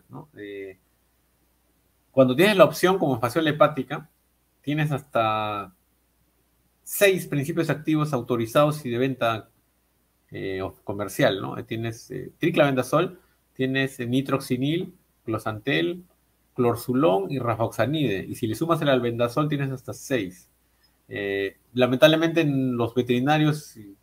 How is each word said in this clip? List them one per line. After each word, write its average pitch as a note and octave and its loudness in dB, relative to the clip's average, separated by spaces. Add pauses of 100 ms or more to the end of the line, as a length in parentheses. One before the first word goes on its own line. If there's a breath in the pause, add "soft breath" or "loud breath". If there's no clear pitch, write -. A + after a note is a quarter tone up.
¿no? B2 -18
Eh, G2+ -14 (1300)
cuando B2+ 4
tienes G3 4
la E3 10
opción F3+ 2
como C#3+ 0
fasciola D3 0
hepática, D3+ 0 (520)
tienes D3+ -2
hasta G#2+ -2 (1120)
seis - 2
principios D#3 -2
activos D3+ 0
autorizados B2+ 0
y B2 -6
de A#2 -2
venta, A#2+ -2 (840)
eh, G2 -6
of-, - -10
comercial, G2+ -2
¿no? A#2 -8
Tienes, A2+ -8
eh, F#2 -10
triclavendazol, D#3 0 (340 soft breath)
tienes, C3+ -2
eh, A#2+ -6
nitroxinil, C#3 -2 (280)
closantel, C#3+ -4 (520)
clorsulón C3+ 0
y C#3 -4
rafoxanide. A#2 -2
Y G2+ -10
si - -4
le G#2+ -2
sumas D#3+ 0
el D3 2
albendazol, A#2+ 0
tienes C#3+ -2
hasta B2 -10
seis. G2 -6 (580)
Eh, G2 -4 (160)
lamentablemente, D#3 4
en C3+ 0
los A#2 -2
veterinarios, D3 0
y, G2+ -20